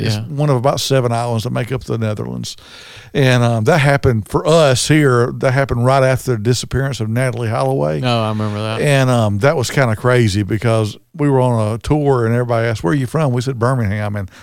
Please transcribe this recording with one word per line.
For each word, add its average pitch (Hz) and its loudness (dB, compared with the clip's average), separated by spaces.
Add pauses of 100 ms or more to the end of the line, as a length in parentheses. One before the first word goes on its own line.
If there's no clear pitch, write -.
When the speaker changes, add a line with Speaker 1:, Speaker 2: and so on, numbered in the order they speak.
Speaker 1:
it's 110 0
Speaker 2:
yeah. 110 -6
Speaker 1:
one 147 -2
of 131 2
about 139 0
seven 127 0
islands 117 -2
that 123 -6
make 123 -4
up 127 -6
the 120 -4
Netherlands. 98 -6 (600)
And, 123 4
um, 117 0
that 160 4
happened 135 2
for 160 -2
us 151 4
here. 135 4
That 131 0
happened 127 0
right 135 4
after 131 0
the 113 -2
disappearance 123 -2
of 110 -4
Natalee 120 -2
Holloway. 139 -2
Speaker 2:
Oh, 120 0
I 107 -2
remember 107 -4
that. 110 -4
Speaker 1:
And, 135 2
um, 110 2
that 143 2
was 123 -2
kinda 120 0
crazy 117 2
because 110 -2 (200)
we 147 0
were 131 2
on 117 0
a 113 -6
tour 139 0
and 113 0
everybody 120 0
asked, 117 -4
"Where 165 0
are 151 2
you 131 -2
from?" 147 -2
We 123 0
said, 127 -4
"Birmingham." 107 -2
And, 98 -8 (140)